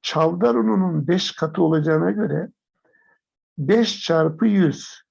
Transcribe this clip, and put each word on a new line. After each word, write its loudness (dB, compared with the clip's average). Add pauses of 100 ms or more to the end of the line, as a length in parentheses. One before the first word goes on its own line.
çavdar 0
ununun 0
beş 0
katı -4
olacağına 0
göre -4 (1080)
beş 0
çarpı 0
yüz 0